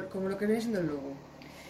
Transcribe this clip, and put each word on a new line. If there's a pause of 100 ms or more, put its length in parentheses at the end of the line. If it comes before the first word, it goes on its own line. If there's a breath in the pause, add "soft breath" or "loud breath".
como
lo
que
viene
siendo
el
logo. (560 loud breath)